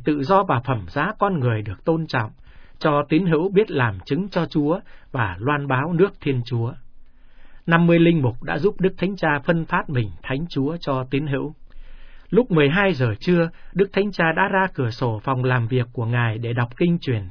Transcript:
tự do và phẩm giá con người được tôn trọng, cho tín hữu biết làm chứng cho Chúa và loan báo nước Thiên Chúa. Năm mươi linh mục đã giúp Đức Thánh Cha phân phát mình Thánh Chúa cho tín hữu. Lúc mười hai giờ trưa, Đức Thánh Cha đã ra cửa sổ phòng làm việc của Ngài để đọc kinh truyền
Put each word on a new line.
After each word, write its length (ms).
tự 180
do 200
và 220
phẩm 220
giá 320
con 200
người 220
được 240
tôn 220
trọng, 240
cho 300
tín 160
hữu 240
biết 220
làm 340
chứng 240
cho 160
Chúa 340
và 280
loan 280
báo 260
nước 280
Thiên 240
Chúa. 280
Năm 220
mươi 120
linh 220
mục 220
đã 140
giúp 240
Đức 160
Thánh 180
Cha 280
phân 220
phát 240
mình 200
Thánh 260
Chúa 300
cho 320
tín 160
hữu. 280
Lúc 220
mười 180
hai 240
giờ 260
trưa, 300
Đức 200
Thánh 180
Cha 140
đã 120
ra 260
cửa 160
sổ 340
phòng 200
làm 240
việc 260
của 120
Ngài 320
để 160
đọc 240
kinh 220
truyền 320